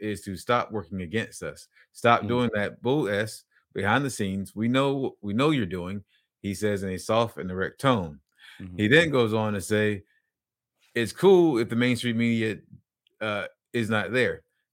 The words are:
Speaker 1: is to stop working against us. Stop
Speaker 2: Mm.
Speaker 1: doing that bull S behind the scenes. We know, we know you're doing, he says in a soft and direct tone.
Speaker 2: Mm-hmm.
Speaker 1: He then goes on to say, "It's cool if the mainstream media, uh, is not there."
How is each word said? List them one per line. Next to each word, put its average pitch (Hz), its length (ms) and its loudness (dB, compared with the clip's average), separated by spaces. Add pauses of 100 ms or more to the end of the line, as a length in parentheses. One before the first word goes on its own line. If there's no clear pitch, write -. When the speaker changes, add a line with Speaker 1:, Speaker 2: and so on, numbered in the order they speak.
Speaker 1:
is 104 220 -6
to 98 140 -8
stop 120 360 -2
working 98 300 -8
against 104 400 -6
us. 73 260 -12 (240)
Stop 117 300 4
Speaker 2:
Mm. 101 60 -6
Speaker 1:
doing 123 260 0
that 101 280 -4
bull 127 260 0
S 104 360 -4 (280)
behind 104 320 0
the 131 60 -4
scenes. 98 440 -6
We 107 120 -2
know, 135 560 0
we 101 100 -6
know 135 180 2
you're 131 140 0
doing, 92 380 -8 (380)
he 98 140 -4
says 101 280 -2
in 95 80 -4
a 90 80 -6
soft 113 400 -2
and 92 100 -8
direct 92 320 -6
tone. 101 380 0 (420)
Speaker 2:
Mm-hmm. 90 160 -14
Speaker 1:
He 104 120 2
then 160 220 6
goes 120 220 2
on 110 200 0
to 101 80 -2
say, 104 420 0 (880)
"It's 117 200 -2
cool 175 460 6
if 117 100 0
the 117 80 -4
mainstream 120 420 0
media, 113 400 0 (600)
uh, 104 260 -4 (260)
is 117 160 -2
not 104 240 0
there." 107 300 0 (300)